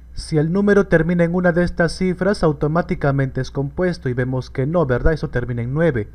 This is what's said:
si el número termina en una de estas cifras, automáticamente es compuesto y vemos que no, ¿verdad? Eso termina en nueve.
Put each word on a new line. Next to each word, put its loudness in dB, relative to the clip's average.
si -4
el 2
número 4
termina 2
en 0
una 4
de 2
estas 0
cifras, 0
automáticamente 0
es -6
compuesto -2
y -2
vemos -2
que -2
no, 2
¿verdad? 2
Eso -4
termina -4
en -4
nueve. 0